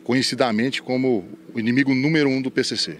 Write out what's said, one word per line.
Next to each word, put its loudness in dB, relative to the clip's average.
conhecidamente 0
como 0
o -6
inimigo 2
número 2
um 0
do -4
P 0
C -4
C. -6